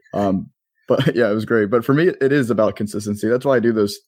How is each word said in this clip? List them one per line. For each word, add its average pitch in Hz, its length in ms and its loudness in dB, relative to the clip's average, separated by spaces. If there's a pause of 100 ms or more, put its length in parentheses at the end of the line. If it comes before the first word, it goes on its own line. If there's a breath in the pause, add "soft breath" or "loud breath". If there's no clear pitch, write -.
(140)
Um, 98 360 -2 (400)
but - 240 0
<laughs> - 0 -
yeah, 113 160 2
it 104 40 0
was 110 100 -2
great. 104 260 0
But 117 140 0
for 139 100 2
me, 165 140 2 (120)
it 135 120 2
is 131 180 0
about 107 240 2
consistency. 104 540 -6
That's 123 160 0
why 139 120 2
I 117 40 0
do 117 120 2
those 104 240 0 (120)